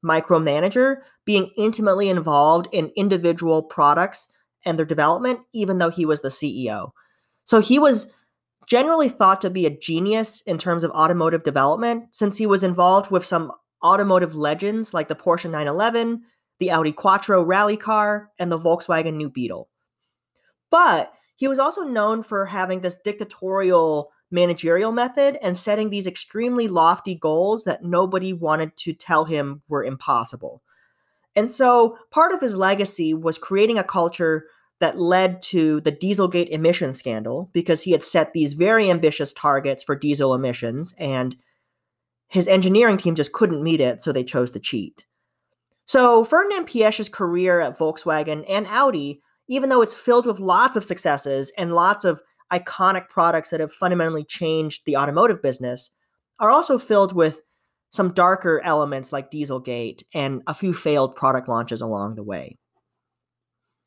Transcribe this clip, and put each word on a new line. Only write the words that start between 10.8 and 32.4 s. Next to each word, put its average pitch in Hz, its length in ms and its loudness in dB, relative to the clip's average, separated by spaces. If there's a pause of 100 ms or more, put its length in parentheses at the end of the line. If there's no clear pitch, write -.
of 165 80 -2
automotive 165 520 2
development, 175 680 0
since 202 260 -2
he 220 80 -2
was 196 180 2
involved 185 480 4
with 180 140 0
some 165 260 -2 (320)
automotive 185 520 2
legends 180 580 -4
like 160 140 -4
the 151 80 -6
Porsche 175 340 -2
nine 151 180 -6
eleven, 233 560 -2 (360)
the 180 120 0
Audi 160 200 0
Quattro 190 520 2
rally 208 340 2
car, 208 640 -2
and 175 120 -2
the 165 80 -2
Volkswagen 165 540 0
New 151 160 -6
Beetle. 117 400 -8 (1000)
But 330 440 4 (220)
he 262 120 -2
was 269 120 0
also 330 240 -2
known 220 400 -2
for 196 240 -4
having 185 340 -4
this 180 160 -6
dictatorial 185 1120 -2 (200)
managerial 175 600 0
method 254 500 0
and 180 160 -4
setting 214 320 -2
these 196 180 -6
extremely 233 600 -4
lofty 175 480 2
goals 175 480 0
that - 200 -4
nobody 185 500 -2
wanted 160 420 -4
to - 160 -8
tell 160 320 0
him 147 460 -6
were 139 160 -4
impossible. 123 760 -6 (720)
And 214 140 0
so 240 480 4 (140)
part 330 220 4
of - 80 -4